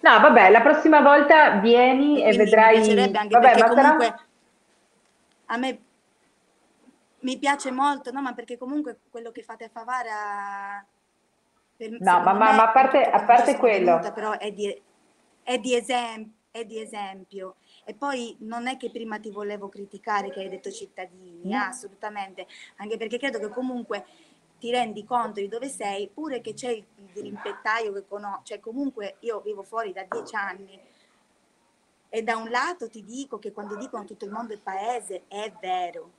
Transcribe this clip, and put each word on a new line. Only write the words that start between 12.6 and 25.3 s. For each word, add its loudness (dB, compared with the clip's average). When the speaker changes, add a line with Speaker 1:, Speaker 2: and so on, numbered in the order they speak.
Speaker 1:
a 2
Speaker 2:
con 4
Speaker 1:
parte, 2
Speaker 2:
tutto 0
che -2
Speaker 1:
a 4
Speaker 2:
non 4
ci -6
Speaker 1:
parte 4
Speaker 2:
sono -2
Speaker 1:
quello. 2
Speaker 2:
venuta, 0
però -8
è -10
di, -10
è -6
di -4
esem-, -6
è -12
di -14
esempio. -16
E -18
poi -8
non -10
è -8
che -12
prima -12
ti -16
volevo -12
criticare -8
che -14
hai -12
detto -14
cittadini, -20
Speaker 1:
No. -4
Speaker 2:
assolutamente, -14
anche -10
perché -10
credo -6
che -10
comunque -10
ti -10
rendi -4
conto -6